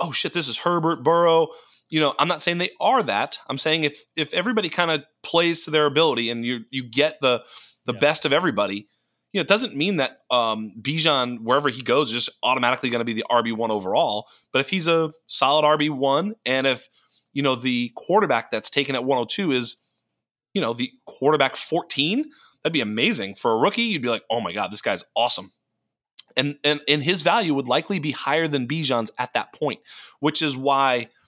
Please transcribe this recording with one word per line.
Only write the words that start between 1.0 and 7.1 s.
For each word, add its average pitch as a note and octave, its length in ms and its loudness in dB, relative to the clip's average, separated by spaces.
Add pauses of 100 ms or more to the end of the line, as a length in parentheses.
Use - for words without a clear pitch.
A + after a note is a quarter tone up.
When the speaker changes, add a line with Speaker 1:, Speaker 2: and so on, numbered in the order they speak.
Speaker 1:
Burrow." E3 440 4 (420)
You D#3 100 0
know, D3 200 2
I'm D3+ 80 4
not E3 140 -2
saying F3 180 0
they F3+ 100 -2 (100)
are A3+ 220 4
that. A2+ 380 -2 (100)
I'm C3+ 80 -4
saying D#3+ 260 0
if, C#3+ 200 -4 (120)
if D#3 180 -4
everybody F#3+ 360 -2
kinda E3 360 -2 (180)
plays E3+ 400 2
to - 80 -6
their D3+ 140 4
ability C3+ 440 2
and A#2 160 -4
you, A#2+ 240 -4
you C3 140 -6
get C#3 380 0